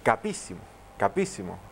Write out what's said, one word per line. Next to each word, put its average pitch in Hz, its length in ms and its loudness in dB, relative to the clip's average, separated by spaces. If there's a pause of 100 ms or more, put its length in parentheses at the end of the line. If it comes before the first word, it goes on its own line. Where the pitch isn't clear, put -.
capísimo, 113 560 2 (380)
capísimo, 98 600 0 (140)